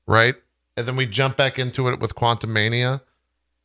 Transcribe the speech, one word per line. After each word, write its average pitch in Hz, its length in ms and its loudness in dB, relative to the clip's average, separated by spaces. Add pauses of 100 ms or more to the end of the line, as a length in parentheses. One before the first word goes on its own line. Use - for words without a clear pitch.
right? 113 300 4 (400)
And 120 120 -6
then 127 80 -4
we 131 120 0
jump 127 300 -2
back 135 200 0
into 127 300 -2
it 123 120 -2
with - 160 -4
Quantumania. 117 880 0 (640)